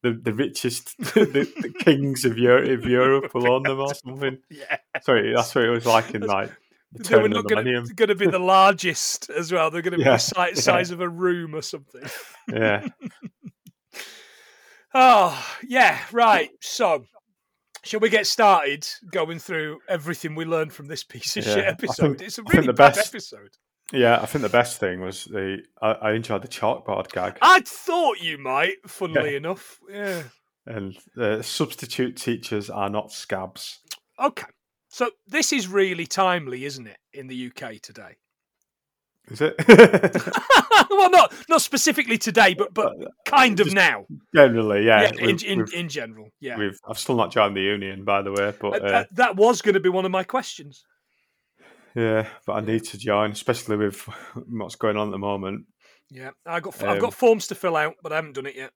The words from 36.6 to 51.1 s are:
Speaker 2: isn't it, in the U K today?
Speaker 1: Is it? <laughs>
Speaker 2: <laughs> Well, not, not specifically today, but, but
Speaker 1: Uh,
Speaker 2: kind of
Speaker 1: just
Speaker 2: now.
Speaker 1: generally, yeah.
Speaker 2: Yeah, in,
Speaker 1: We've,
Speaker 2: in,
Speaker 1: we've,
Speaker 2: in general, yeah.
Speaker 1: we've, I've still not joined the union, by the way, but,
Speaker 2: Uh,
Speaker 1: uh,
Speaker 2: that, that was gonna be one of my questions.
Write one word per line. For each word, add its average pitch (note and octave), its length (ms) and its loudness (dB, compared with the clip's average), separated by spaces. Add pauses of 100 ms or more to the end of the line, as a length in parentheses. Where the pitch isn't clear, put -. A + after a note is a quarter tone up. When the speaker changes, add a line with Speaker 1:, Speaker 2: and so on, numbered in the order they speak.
Speaker 2:
isn't C3 220 -12
it, G2 100 -20 (160)
in C3+ 140 -16
the C3 80 -14
U B2 160 -10
K A2+ 280 -16
today? F#2+ 380 -20 (1120)
Speaker 1:
Is A2 120 -16
it? D#3 140 0 (120)
<laughs> G3+ 500 10 (100)
Speaker 2:
<laughs> - 0 - (640)
Well, F#4+ 160 6
not, F4+ 240 6 (160)
not D#4+ 140 4
specifically B3+ 560 -2
today, G3 340 4
but, F3+ 220 -4
but G#3+ 120 0 (140)
Speaker 1:
Uh, - 40 -12 (200)
Speaker 2:
kind B3+ 340 4
of G3+ 80 6
Speaker 1:
just F#3+ 80 -2
Speaker 2:
now. C#3+ 300 2 (300)
Speaker 1:
generally, A2+ 500 6
yeah. A2 180 8
Speaker 2:
Yeah, - 140 2
in, - 80 -4
Speaker 1:
We've, F3 180 0
Speaker 2:
in, G3+ 160 -2
Speaker 1:
we've, F3 140 -4
Speaker 2:
in E3+ 160 -8
general, A2+ 400 -12 (100)
yeah. B2 200 -12
Speaker 1:
we've, G2 180 -4 (100)
I've A2 120 -10
still - 160 -2
not A2 160 0
joined G2+ 260 2
the F#2+ 40 -2
union, G2 420 -4
by G2+ 180 -2
the G2 100 -8
way, G2+ 300 -2
but, G2+ 120 -4
Speaker 2:
Uh, G2+ 120 -4
Speaker 1:
uh, G2+ 60 0
Speaker 2:
that, - 240 -2
that A3 200 0
was A3 280 2
gonna F#3+ 160 2
be F3+ 100 2
one F#3 160 -2
of F#3 60 -4
my F#3 120 -2
questions. E3 600 -10 (1120)